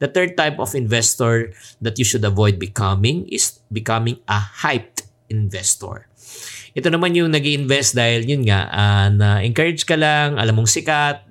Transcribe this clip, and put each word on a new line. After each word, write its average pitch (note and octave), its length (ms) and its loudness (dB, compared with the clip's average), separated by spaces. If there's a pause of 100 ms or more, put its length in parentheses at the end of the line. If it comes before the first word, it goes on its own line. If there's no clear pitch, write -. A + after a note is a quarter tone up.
The F#3 80 -2
third F3+ 240 0
type D3+ 240 -2
of - 160 -6
investor A#2 800 0 (240)
that A2+ 160 -6
you B2+ 80 0
should G#2+ 240 0
avoid G2+ 320 2
becoming G2+ 720 0
is - 400 -4
becoming A2+ 560 -2
a G#2 80 0
hyped A2+ 720 -4 (240)
investor. F#2+ 800 -4 (640)
Ito D#3 160 -2
naman E3+ 240 0
yung E3+ 160 2
nag-i-invest C#3 640 0
dahil A#2 320 0
yun C#3 160 0
nga, G2 240 2
ah, G2+ 400 2
na-encourage G#2 800 2
ka E3 80 0
lang, D3+ 400 2
alam A2 240 2
mong A2+ 80 2
sikat, D3 640 0